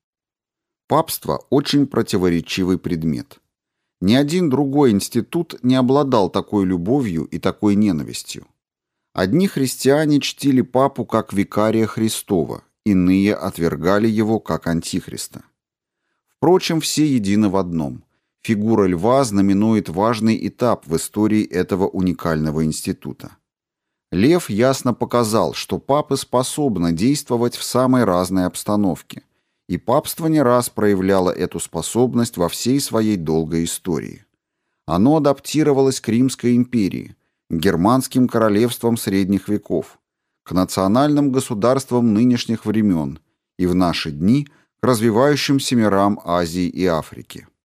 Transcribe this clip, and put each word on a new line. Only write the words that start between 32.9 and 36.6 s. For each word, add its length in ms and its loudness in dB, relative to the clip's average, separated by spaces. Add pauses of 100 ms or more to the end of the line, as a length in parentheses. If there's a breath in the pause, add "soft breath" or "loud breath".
долгой 460 -2
истории. 640 -8 (600)
Оно 320 2
адаптировалось 800 2
к 100 -8
Римской 460 2
империи, 600 -2 (340)